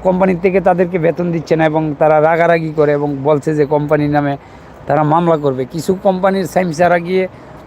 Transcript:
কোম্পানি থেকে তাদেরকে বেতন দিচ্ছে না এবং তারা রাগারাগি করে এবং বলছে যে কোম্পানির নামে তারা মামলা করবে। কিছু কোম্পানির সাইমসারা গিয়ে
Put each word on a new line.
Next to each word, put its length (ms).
কোম্পানি 320
থেকে 260
তাদেরকে 380
বেতন 320
দিচ্ছে 240
না 100
এবং 340
তারা 220
রাগারাগি 540
করে 160
এবং 320
বলছে 320
যে 100
কোম্পানির 440
নামে 280
তারা 160
মামলা 340
করবে। 280
কিছু 380
কোম্পানির 420
সাইমসারা 540
গিয়ে 280